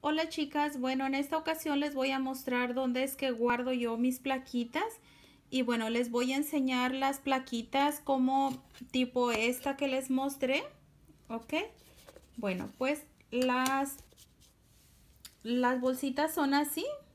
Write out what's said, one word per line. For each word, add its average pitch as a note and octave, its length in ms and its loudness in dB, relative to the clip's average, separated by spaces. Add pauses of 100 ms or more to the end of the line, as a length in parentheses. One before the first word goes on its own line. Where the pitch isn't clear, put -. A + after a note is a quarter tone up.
Hola, D#4 240 0
chicas, D4 520 -2
bueno, C4 260 0
en C4+ 80 -2
esta C#4 240 0
ocasión D#4+ 400 -2
les C#4+ 160 -2
voy C4+ 160 0
a C4+ 80 0
mostrar B3+ 560 -2
dónde B3+ 300 0
es C4+ 100 -4
que C4+ 160 -2
guardo A#3+ 420 2
yo A#3+ 240 0
mis B3+ 220 2
plaquitas. C4 640 -2 (680)
Y B3+ 140 0
bueno, A#3 280 0
les A#3 200 0
voy B3 220 2
a C4+ 60 0
enseñar C4 540 2
las C4+ 280 0
plaquitas C4+ 800 0
como C4+ 600 2 (300)
tipo B3 400 2
esta A#3+ 460 0
que C#4+ 100 -2
les C4 240 -2
mostré, C4+ 540 0 (640)
¿ok? A3+ 260 -8 (800)
Bueno, G#3 320 -4 (100)
pues C#4+ 260 -2 (260)
las, B3+ 680 0 (1500)
las B3 360 2
bolsitas C4+ 540 0
son C#4 180 2
así. D4 320 0 (300)